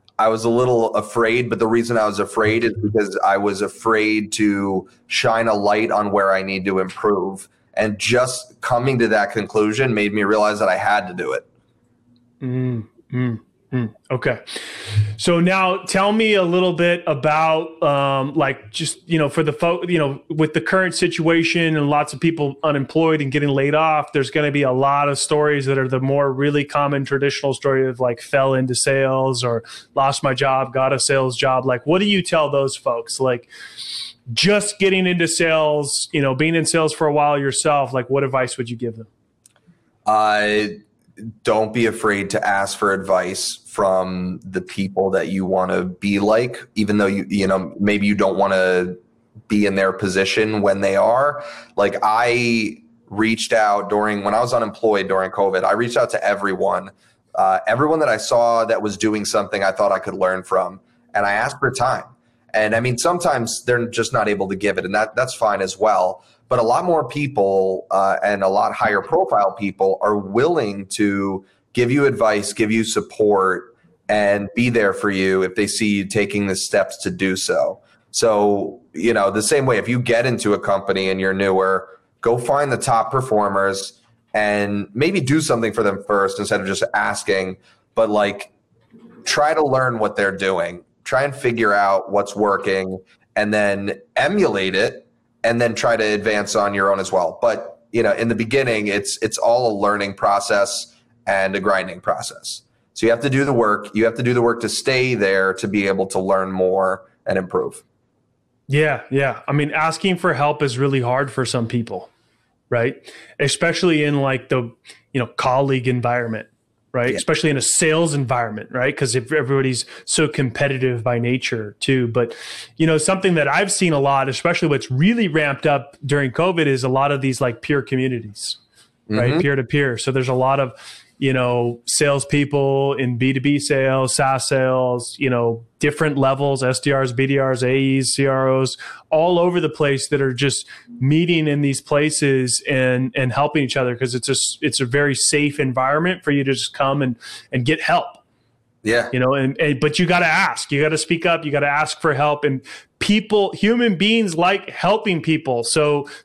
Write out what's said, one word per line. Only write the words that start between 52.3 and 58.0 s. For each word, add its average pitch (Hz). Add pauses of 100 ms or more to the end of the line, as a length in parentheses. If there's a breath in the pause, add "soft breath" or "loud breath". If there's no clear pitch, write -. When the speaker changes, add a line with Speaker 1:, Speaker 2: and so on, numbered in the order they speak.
Speaker 1:
reached 110
out 104
during, 104
when 104
I 113
was 127
unemployed 107
during 95
covid, 95
I 98
reached 120
out 123
to -
everyone, 95 (460 soft breath)
uh, 95
everyone 151